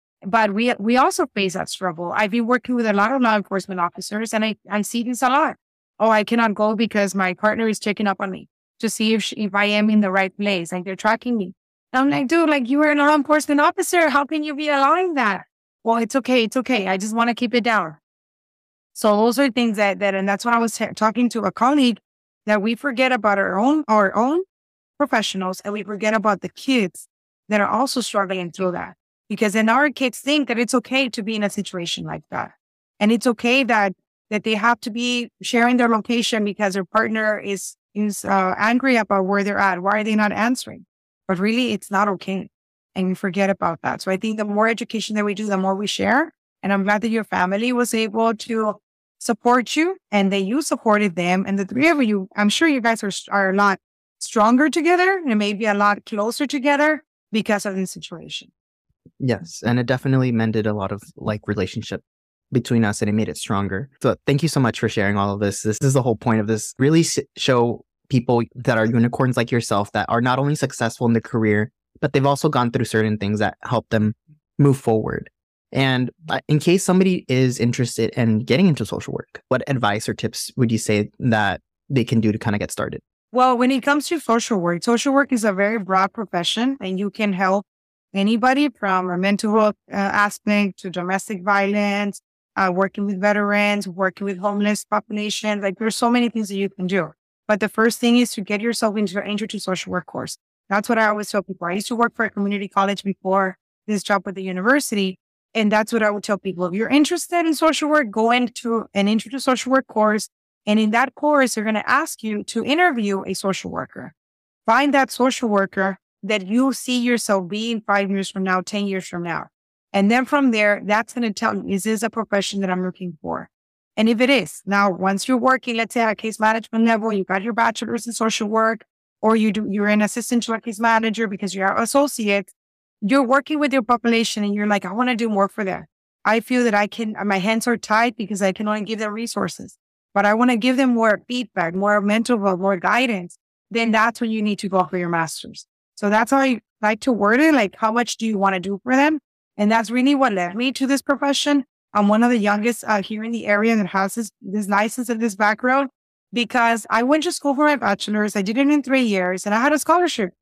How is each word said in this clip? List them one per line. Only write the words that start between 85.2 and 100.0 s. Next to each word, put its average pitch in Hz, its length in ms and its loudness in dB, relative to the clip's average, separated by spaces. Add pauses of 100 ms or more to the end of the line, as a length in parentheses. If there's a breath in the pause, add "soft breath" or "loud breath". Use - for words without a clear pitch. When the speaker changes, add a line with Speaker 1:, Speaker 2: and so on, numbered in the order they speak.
Speaker 1:
is 220 120 -2
a 208 100 2
very 202 240 0
broad 190 340 0
profession, 226 720 -2
and 185 160 -6
you 196 120 -4
can 208 220 -2
help 190 340 0 (460)
anybody 240 560 2
from 185 400 -2
a 180 80 -2
mental 208 420 0
health, 214 180 2 (140)
uh, - 60 -6
aspect 202 840 0
to 185 100 -8
domestic 180 520 -6
violence, 202 800 0 (340)
uh, 190 200 0
working 196 320 -2
with 202 120 -4
veterans, 208 720 0
working 185 380 -4
with 196 100 -6
homeless 202 480 -2
population. 208 800 -4
Like, 196 160 -4
there's 220 180 -2
so 240 140 0
many 240 180 2
things 214 200 -4
that 196 80 -8
you 196 120 -2
can 185 180 -6
do. 170 260 -2 (360)
But 208 120 2
the 214 100 0
first 226 280 2
thing 240 200 4
is 240 140 2
to 220 100 -8
get 202 180 -4
yourself 220 380 -2
into 196 200 -2
an - 80 -6
intro 208 200 -4
to 208 120 -10
social 185 320 -6
work 180 140 -4